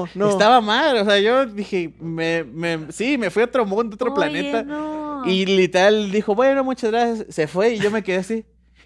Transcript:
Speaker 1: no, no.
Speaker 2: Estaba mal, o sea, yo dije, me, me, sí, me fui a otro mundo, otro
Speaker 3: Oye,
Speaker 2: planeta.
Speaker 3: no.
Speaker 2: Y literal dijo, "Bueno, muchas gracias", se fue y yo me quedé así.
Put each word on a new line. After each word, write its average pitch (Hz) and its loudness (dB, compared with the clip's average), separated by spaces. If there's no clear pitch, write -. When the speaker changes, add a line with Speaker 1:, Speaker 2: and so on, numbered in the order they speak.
Speaker 1:
no, 165 -10
no. 202 0
Speaker 2:
Estaba 214 6
mal, 247 2
o 202 0
sea, 202 4
yo 247 2
dije, 190 -6
me, 165 -2
me, 160 -6
sí, 262 -2
me 202 -2
fui 208 0
a 233 4
otro 240 0
mundo, 208 -2
otro 247 -4
Speaker 3:
Oye, - -6
Speaker 2:
planeta. 285 -2
Speaker 3:
no. 302 -8
Speaker 2:
Y 190 0
literal 196 4
dijo, 208 0
"Bueno, 269 2
muchas 247 -4
gracias", 233 0
se 156 -2
fue 208 0
y 214 -2
yo 202 2
me 214 -2
quedé 185 -2
así. 220 -4